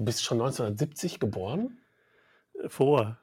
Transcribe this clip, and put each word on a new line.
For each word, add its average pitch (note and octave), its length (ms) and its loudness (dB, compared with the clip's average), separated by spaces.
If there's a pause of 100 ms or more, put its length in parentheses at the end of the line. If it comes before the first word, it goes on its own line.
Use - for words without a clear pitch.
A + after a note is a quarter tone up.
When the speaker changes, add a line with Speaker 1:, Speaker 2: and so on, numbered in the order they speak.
Speaker 1:
bist A2+ 180 0
schon A#2+ 160 0
neunzehnhundertsiebzig C3 800 -2
geboren? B2+ 600 -2 (920)
Speaker 2:
Vor B2+ 540 4